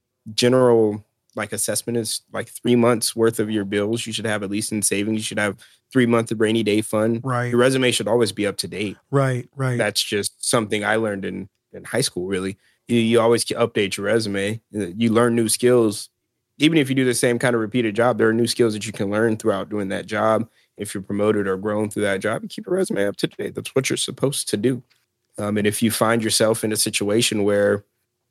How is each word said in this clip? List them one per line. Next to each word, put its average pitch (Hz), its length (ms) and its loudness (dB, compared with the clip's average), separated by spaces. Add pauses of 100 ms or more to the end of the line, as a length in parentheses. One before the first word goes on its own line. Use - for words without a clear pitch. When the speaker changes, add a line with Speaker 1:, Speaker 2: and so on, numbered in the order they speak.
(340)
Speaker 1:
general, 117 680 4 (320)
like, 107 200 -8
assessment 110 420 -4
is, 110 240 -4 (120)
like, 104 160 -8
three - 280 2
months 117 400 2
worth 113 240 2
of 107 100 -2
your 107 140 -2
bills 104 420 -2
you 113 60 -8
should 107 140 -6
have 107 160 -2
at 98 80 -6
least 104 220 -4
in 107 100 -2
savings. 104 360 0
You 110 40 -6
should 110 160 -6
have 104 180 0 (340)
three 127 140 4
months 117 280 2
of 110 80 -2
rainy 113 220 2
day 107 200 2
fund. 113 420 0
Speaker 2:
Right. 123 220 -2
Speaker 1:
Your 120 140 0
resume 131 320 4
should 104 160 -2
always 113 240 2
be 101 140 -2
up 98 120 -4
to 95 100 -8
date. 92 300 -8 (120)
Speaker 2:
Right, 131 460 0
right. 131 220 -2
Speaker 1:
That's 104 240 0
just - 440 -4
something 107 380 0
I 107 120 2
learned 104 280 -2
in, 95 240 -8 (240)
in - 120 -16
high - 180 -2
school, 90 240 -4
really. 95 320 -4 (300)
You, 120 100 2
you 113 220 4
always 113 240 4
ke-, - 120 -14
update 110 400 0
your 101 100 -6
resume. 104 540 -2 (100)
You 104 420 -2
learn 117 220 4
new 113 140 2
skills. 117 600 2 (480)
Even 160 180 4
if 135 140 2
you 131 40 -2
do 131 120 2
the 120 80 2
same 120 240 0
kind 123 160 0
of 113 80 0
repeated 110 340 -2
job, 117 220 2
there 113 100 4
are 110 60 2
new 117 140 2
skills 117 260 0
that 107 120 -8
you 107 60 -8
can 101 180 -4
learn 107 280 2
throughout 98 320 -2
doing 104 180 -4
that 95 180 -6
job. 110 400 0 (300)
If 104 160 -10
you're 101 100 -8
promoted 104 440 0
or 95 100 -2
grown 104 320 -2
through 101 140 -4
that 98 180 0
job, 104 220 -4
you 214 60 -10
keep - 180 -14
your 180 100 -2
resume 196 300 0
up 196 120 -4
to - 100 -2
date. - 260 -10
That's - 200 -8
what 135 140 0
you're - 80 -2
supposed - 540 -4
to - 80 -2
do. 120 240 -2 (540)
Um, 104 220 -2
and 104 80 2
if 104 160 -2
you 110 80 4
find 113 320 2
yourself 110 400 2
in 110 100 -2
a 104 40 -2
situation 107 680 0
where 101 420 2 (460)